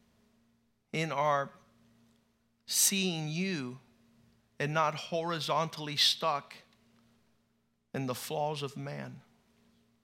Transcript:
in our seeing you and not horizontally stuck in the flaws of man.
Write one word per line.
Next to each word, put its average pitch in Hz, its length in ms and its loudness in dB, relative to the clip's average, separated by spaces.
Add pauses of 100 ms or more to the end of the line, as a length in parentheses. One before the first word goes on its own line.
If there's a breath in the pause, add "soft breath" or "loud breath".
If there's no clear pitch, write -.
(920)
in 160 180 -2
our 139 400 2 (1160)
seeing 185 600 2
you 151 540 -2 (800)
and 147 160 0
not 156 200 4
horizontally 156 1000 -2
stuck - 580 2 (1400)
in 135 100 -2
the 127 100 0
flaws 151 460 -2
of 139 160 -6
man. 139 460 -8 (800)